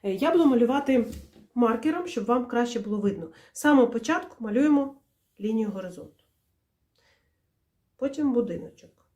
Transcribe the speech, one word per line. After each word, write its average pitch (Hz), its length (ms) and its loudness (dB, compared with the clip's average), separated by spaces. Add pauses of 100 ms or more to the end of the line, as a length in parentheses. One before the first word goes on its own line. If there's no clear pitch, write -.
Е, 196 100 -2
я 277 180 0
буду 339 140 4
малювати 254 680 2 (420)
маркером, 240 520 0
щоб 208 180 -6
вам 247 200 0
краще 240 340 -2
було 208 200 -6
видно. 175 320 -4 (220)
З - 60 -16
самого 285 280 6
початку 294 560 -4
малюємо 277 580 2 (380)
лінію 214 320 -2
горизонту. 180 520 -14 (1700)
Потім 277 380 -2
будиночок. - 840 -6